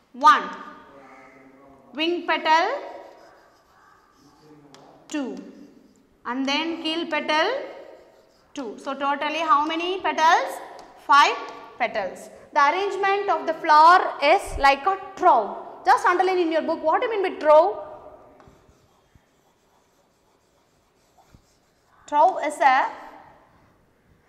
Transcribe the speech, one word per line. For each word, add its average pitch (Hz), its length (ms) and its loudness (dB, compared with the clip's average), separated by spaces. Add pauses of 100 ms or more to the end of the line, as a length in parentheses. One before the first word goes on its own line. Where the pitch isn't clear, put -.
(140)
one. 277 360 4 (1400)
Wing 330 320 -4
petal, 320 460 0 (2500)
two. 254 260 -8 (920)
And 262 200 -6
then 311 380 -6
keel 320 240 -6
petal, 311 440 -2 (1000)
two. 214 240 -12
So, 277 160 -10
totally 285 460 -4
how 294 260 0
many 339 340 -6
petals? 339 580 0 (480)
Five 302 300 4 (420)
petals. 202 520 -8 (240)
The 294 60 0 (100)
arrangement 392 600 -2
of 320 180 -2
the 320 80 0
flower 320 680 6
is 320 200 4 (160)
like 277 280 2
a 381 120 -2 (180)
trough. - 720 0
Just 403 200 2
underline 370 320 2
in 330 140 0
your 320 100 -2
book, 302 220 -4
what 320 180 0
do 494 60 -2
you 440 140 -4
mean 359 120 -4
by - 60 -14
trough? 349 360 4 (4000)
Trough 302 380 2
is 294 140 -6
a 277 320 2 (1400)